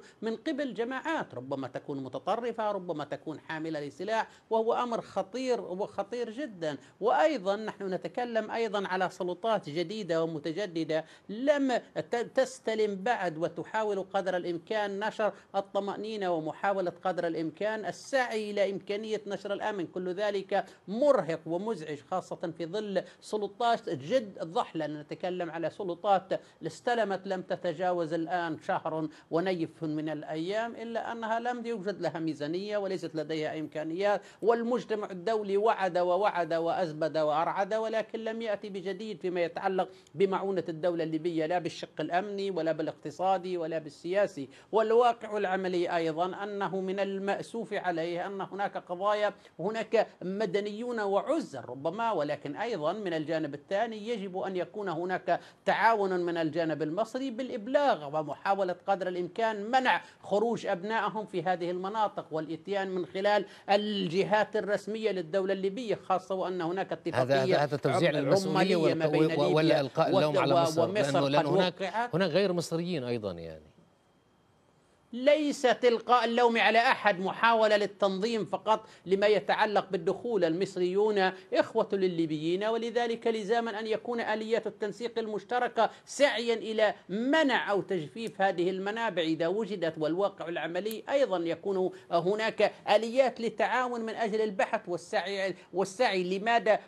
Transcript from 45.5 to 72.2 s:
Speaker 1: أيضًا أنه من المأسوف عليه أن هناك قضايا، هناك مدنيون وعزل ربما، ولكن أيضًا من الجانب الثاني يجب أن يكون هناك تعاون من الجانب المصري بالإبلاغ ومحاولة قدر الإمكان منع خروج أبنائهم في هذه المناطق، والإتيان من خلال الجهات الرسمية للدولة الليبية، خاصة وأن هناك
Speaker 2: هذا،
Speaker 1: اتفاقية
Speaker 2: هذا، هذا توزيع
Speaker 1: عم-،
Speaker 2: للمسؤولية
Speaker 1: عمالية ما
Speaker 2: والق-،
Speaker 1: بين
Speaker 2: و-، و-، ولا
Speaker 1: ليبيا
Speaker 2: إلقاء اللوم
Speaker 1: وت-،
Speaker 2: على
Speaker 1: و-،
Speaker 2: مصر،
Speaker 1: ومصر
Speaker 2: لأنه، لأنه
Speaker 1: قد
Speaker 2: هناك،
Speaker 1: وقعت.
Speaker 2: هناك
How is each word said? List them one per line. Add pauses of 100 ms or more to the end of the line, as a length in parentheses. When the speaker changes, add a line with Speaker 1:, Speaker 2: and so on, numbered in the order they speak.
Speaker 1:
أيضًا
أنه
من
المأسوف
عليه
أن
هناك
قضايا، (260)
هناك (160)
مدنيون
وعزل
ربما،
ولكن
أيضًا
من
الجانب
الثاني
يجب
أن
يكون
هناك (240)
تعاون
من
الجانب
المصري
بالإبلاغ
ومحاولة (100)
قدر
الإمكان
منع (200)
خروج
أبنائهم
في
هذه
المناطق،
والإتيان
من
خلال (260)
الجهات
الرسمية
للدولة
الليبية،
خاصة
وأن
هناك
Speaker 2:
هذا،
Speaker 1:
اتفاقية
Speaker 2:
هذا،
هذا
توزيع
Speaker 1:
عم-،
Speaker 2:
للمسؤولية
Speaker 1:
عمالية
ما
Speaker 2:
والق-،
Speaker 1:
بين
Speaker 2:
و-،
و-،
ولا
Speaker 1:
ليبيا
Speaker 2:
إلقاء
اللوم
Speaker 1:
وت-،
Speaker 2:
على
Speaker 1:
و-،
Speaker 2:
مصر،
Speaker 1:
ومصر
Speaker 2:
لأنه،
لأنه
Speaker 1:
قد
Speaker 2:
هناك،
Speaker 1:
وقعت.
Speaker 2:
هناك